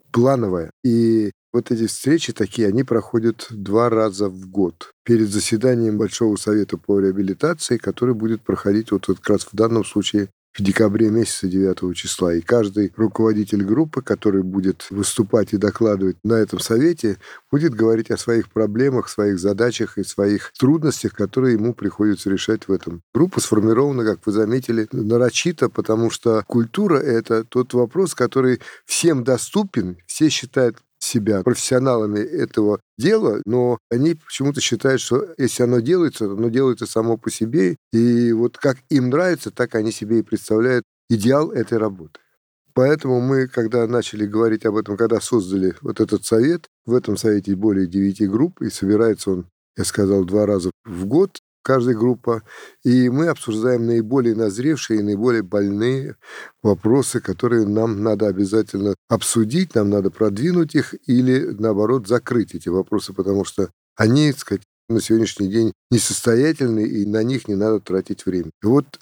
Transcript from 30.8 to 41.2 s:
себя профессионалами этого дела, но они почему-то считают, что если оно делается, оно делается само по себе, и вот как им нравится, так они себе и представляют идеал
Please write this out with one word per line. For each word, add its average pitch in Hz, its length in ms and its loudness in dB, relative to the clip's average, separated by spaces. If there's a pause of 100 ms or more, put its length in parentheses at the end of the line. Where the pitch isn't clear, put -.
себя 104 420 0
профессионалами 120 760 0
этого 110 600 -2 (160)
дела, 160 480 0
но 123 320 0 (140)
они 143 240 2
почему-то 143 480 -4
считают, 127 400 0
что - 340 -2
если 131 260 0
оно 123 180 2
делается, 147 440 0
оно 101 240 -2
делается 117 380 0
само 113 320 0
по - 120 -8
себе, 156 460 0 (160)
и 120 400 4
вот 117 240 0
как 131 220 -2 (100)
им 127 220 2
нравится, 160 400 0
так 123 240 -4
они 110 180 0
себе 110 280 0
и - 20 2
представляют 113 600 0 (280)
идеал 127 420 2